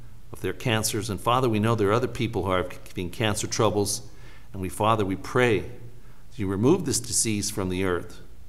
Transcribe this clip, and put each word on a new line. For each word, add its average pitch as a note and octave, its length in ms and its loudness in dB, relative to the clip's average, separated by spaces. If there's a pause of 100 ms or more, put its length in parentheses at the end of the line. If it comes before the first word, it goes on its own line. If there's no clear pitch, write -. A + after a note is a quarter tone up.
(320)
of - 80 -10
their F#2 140 -2
cancers. A2 560 0
And F#2 100 -2
Father, B2 280 4
we G#2+ 120 4
know A2+ 140 4
there G2+ 160 4
are - 20 6
other B2 160 2
people G#2+ 360 -2
who F#2+ 60 0
are F#2 160 2 (220)
having F2+ 220 -6
cancer G#2+ 360 0
troubles. G2+ 560 2 (500)
And F#2+ 100 -6
we, F#2 80 -4
Father, G#2+ 340 2
we F#2+ 120 -2
pray A#2+ 440 4
that - 800 -10
you G2+ 80 -2
remove B2 400 4
this A2+ 140 0
disease G#2+ 500 0
from F#2+ 180 -2
the F#2 160 0
earth, - 360 -2 (280)